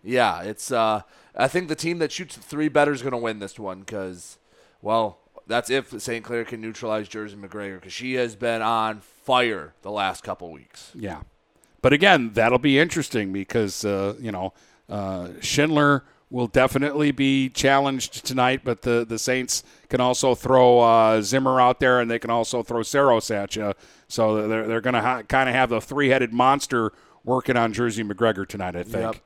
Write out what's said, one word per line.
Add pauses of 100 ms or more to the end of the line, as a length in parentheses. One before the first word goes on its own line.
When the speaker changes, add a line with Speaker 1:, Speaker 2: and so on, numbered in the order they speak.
Speaker 1:
Yeah,
it's,
uh, (340)
I
think
the
team
that
shoots
the
three
better
is
gonna
win
this
one
'cause, (460)
well, (260)
that's
if
Saint
Clair
can
neutralize
Jersey
McGregor
'cause
she
has
been
on
fire
the
last
couple
weeks.
Speaker 2:
Yeah. (640)
But
again,
that'll
be
interesting
because,
uh,
you
know, (380)
uh, (120)
Schindler (260)
will
definitely
be
challenged
tonight,
but
the,
the
Saints (260)
can
also
throw,
uh,
Zimmer
out
there,
and
they
can
also
throw
Saros
at
you. (340)
So
they're,
they're
gonna
ha-,
kinda
have
the
three-headed
monster (300)
working
on
Jersey
McGregor
tonight,
I
think.
Speaker 1:
Yep.